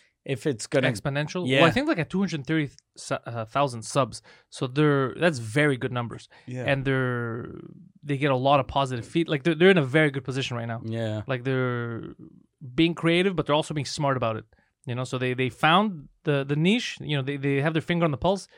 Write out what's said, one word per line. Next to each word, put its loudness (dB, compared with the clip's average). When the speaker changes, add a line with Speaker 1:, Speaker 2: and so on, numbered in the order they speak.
Speaker 1:
if -4
it's -4
gonna 2
Speaker 2:
Exponential? -4
Speaker 1:
Yeah. 4
Speaker 2:
Well, 8
I 4
think, 0
like, 0
at -4
two -2
hundred -4
thirty 0
su-, -6
uh, -6
thousand -2
subs. -2
So -6
they're, 2
that's 2
very 2
good -6
numbers. -6
Speaker 1:
Yeah. -8
Speaker 2:
And 0
they're, -2
they -4
get 2
a 4
lot 4
of -4
positive -2
feed. 0
Like, -2
they're, 2
they're 8
in 8
a 4
very 4
good -6
position -4
right -6
now. -6
Speaker 1:
Yeah. -4
Speaker 2:
Like, -4
they're -2
being 4
creative, 2
but -2
they're 2
also -2
being -4
smart -2
about -2
it. -10
You -6
know, -4
so -6
they, 0
they 0
found 2
the, 0
the 0
niche. 2
You -4
know, -2
they, -4
they 0
have 0
their 0
finger 0
on 2
the -2
pulse. 0